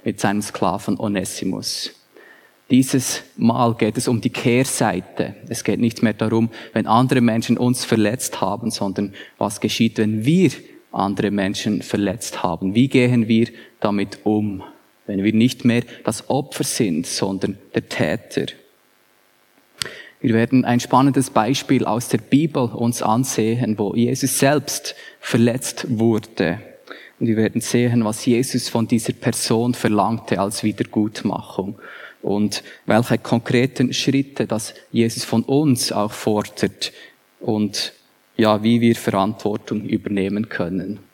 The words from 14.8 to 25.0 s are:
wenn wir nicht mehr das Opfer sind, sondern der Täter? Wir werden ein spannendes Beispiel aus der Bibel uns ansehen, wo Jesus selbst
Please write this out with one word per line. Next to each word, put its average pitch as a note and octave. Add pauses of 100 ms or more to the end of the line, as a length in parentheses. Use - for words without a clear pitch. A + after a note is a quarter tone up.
wenn G2
wir G#2+
nicht A2+
mehr A#2+ (200)
das -
Opfer D3
sind, F2
sondern G2 (160)
der A2
Täter? - (1700)
Wir A#2+
werden A#2+
ein A#2+
spannendes C3+
Beispiel A#2+
aus A2
der B2
Bibel C#3+
uns A2+
ansehen, A2+
wo G2+
Jesus B2
selbst - (240)